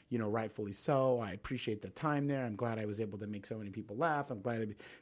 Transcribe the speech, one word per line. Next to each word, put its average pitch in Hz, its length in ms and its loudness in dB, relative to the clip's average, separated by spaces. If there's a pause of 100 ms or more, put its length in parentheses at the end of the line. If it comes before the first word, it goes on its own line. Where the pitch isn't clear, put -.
you 120 80 2
know, 110 120 2
rightfully 107 440 0
so. 131 460 4
I 101 140 -2
appreciate 110 480 -4
the 95 80 -8
time 147 380 0
there. 135 180 2
I'm 110 100 -2
glad 113 240 0
I 107 60 -2
was 104 140 -2
able 104 200 -2
to 104 80 -6
make 104 180 -6
so 113 120 -4
many 104 120 -6
people 104 280 -8
laugh. 147 340 2
I'm 107 100 -6
glad," 117 200 0
I 110 40 2
be-, 104 100 -6 (260)